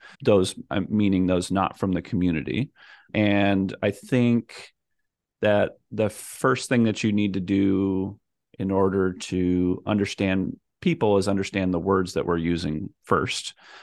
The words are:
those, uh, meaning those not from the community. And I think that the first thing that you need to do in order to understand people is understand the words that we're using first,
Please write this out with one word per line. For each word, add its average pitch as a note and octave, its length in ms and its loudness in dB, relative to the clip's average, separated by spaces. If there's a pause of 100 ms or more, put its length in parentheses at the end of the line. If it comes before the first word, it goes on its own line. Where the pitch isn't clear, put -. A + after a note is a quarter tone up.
(240)
those, G2 300 4 (160)
uh, G#2 180 -2
meaning G2 380 2
those F2+ 240 0
not F#2 280 -2
from F#2+ 140 0
the F2 100 -2
community. F2 680 -2 (440)
And G2+ 680 2
I G#2 80 0
think A#2+ 800 -2 (680)
that G#2 360 2 (160)
the G#2 180 0
first - 580 -4
thing A#2+ 160 2
that A2 200 0
you A2 80 2
need G#2 220 0
to G2 60 -4
do F#2+ 800 0 (400)
in F#2+ 120 -4
order F#2+ 420 2
to F2+ 720 0
understand G2 720 -2 (220)
people A2+ 360 2
is F#2+ 120 2
understand F#2+ 440 -2
the E2+ 60 0
words F#2+ 360 0
that - 120 -2
we're F2 100 0
using E2 540 -2 (140)
first, - 500 -2 (280)